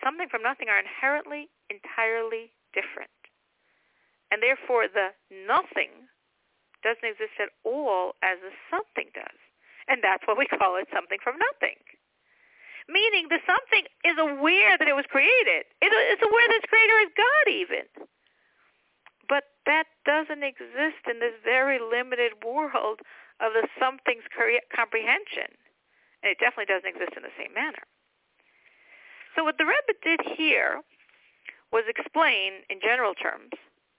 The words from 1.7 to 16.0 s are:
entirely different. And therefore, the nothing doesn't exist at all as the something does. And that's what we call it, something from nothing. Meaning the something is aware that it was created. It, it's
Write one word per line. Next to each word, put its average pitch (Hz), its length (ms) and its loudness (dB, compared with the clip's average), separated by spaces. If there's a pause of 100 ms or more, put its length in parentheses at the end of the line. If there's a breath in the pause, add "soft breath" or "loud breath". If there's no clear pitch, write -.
entirely 226 800 -6 (200)
different. - 400 -8 (1160)
And 214 160 -2
therefore, 240 440 0
the 190 280 -2 (160)
nothing 247 760 -4 (760)
doesn't 226 200 -2
exist 214 360 -8
at 202 120 -6 (120)
all 220 560 -2
as 185 240 -2
the 196 80 -16 (160)
something - 440 -6
does. - 280 -16 (480 loud breath)
And 247 160 0
that's 190 240 2
what 214 100 2
we 277 80 2
call 185 320 2
it, 202 140 -6
something 196 320 -6
from 247 160 -4
nothing. - 400 -2 (1040 loud breath)
Meaning 392 400 2
the 320 160 0
something 427 460 2 (160)
is 330 160 4
aware 330 580 4
that 311 80 2
it 294 80 4
was 277 140 -2
created. 269 580 4 (160)
It, 403 80 4
it's 440 320 2